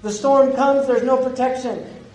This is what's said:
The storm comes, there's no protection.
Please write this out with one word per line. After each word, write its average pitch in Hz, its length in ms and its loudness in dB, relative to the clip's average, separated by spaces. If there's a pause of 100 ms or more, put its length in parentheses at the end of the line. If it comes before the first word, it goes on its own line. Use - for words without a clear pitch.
The 208 100 -8
storm 269 420 2
comes, 277 320 2
there's 247 180 2
no 262 120 2
protection. 254 680 -4 (300)